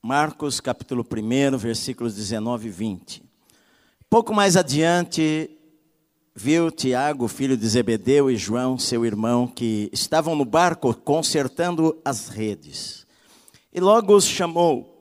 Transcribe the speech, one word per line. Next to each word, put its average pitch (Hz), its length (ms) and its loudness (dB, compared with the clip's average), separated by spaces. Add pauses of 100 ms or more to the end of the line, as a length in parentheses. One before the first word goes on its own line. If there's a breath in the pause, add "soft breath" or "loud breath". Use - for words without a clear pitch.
Marcos, 143 540 -2
capítulo 123 420 -6
primeiro, 127 560 0
versículos 117 560 -6
dezenove 107 540 -6
e 104 40 -10
vinte. 95 520 -8 (840 soft breath)
Pouco 226 240 4
mais 196 240 4
adiante, 160 920 0 (880)
viu 160 340 2
Tiago, 135 600 -2
filho 131 260 -2
de 110 100 -4
Zebedeu, 117 640 2
e 123 60 2
João, 120 420 -4
seu 117 280 -2
irmão, 117 420 0
que 110 460 -4
estavam 156 420 -2
no 147 80 0
barco 156 500 2
consertando 160 1080 -2
as 131 240 -6
redes. - 800 -10 (680 soft breath)
E 170 60 -6
logo 202 340 6
os 202 120 8
chamou. 170 760 0